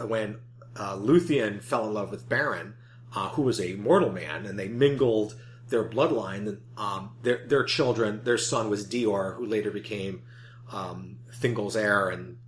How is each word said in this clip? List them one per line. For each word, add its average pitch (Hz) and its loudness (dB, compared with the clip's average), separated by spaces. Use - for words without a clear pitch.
when, 107 -2
uh, 98 -6
Luthien 117 4
fell 117 0
in 107 -2
love 101 -2
with 101 -10
Beren, 123 -2
uh, 95 -2
who 147 0
was 120 2
a 92 -2
mortal 120 4
man, 82 -6
and 98 -8
they 98 -4
mingled 120 4
their 113 2
bloodline, 104 -2
um, 98 -6
their, 120 0
their 135 4
children, 113 0
their 120 4
son 113 0
was 101 0
Dior, 98 0
who 120 -6
later 107 0
became, 98 -6
um, 92 -10
Thingol's 107 -2
heir, 101 4
and 90 -10